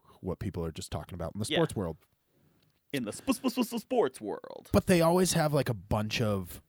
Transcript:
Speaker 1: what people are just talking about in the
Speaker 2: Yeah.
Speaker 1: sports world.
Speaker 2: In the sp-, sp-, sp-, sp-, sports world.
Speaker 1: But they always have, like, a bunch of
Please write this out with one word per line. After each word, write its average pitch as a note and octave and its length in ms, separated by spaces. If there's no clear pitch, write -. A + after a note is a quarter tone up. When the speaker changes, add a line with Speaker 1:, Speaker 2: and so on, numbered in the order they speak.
Speaker 1:
what F2 180
people F2 260
are D#2+ 80
just - 180
talking D#2+ 240
about E2+ 200
in G2+ 60
the G#2+ 100
Speaker 2:
Yeah. D3+ 80
Speaker 1:
sports D#3+ 180
world. E2+ 220
Speaker 2:
In B2+ 100
the G#2 80
sp-, - 240
sp-, C4 160
sp-, B3 160
sp-, A#3 120
sports G#3+ 420
world. - 500
Speaker 1:
But G3+ 140
they F3 160
always F3 320
have, D3+ 180
like, C#3 180
a A2+ 40
bunch G#2+ 460
of G2+ 480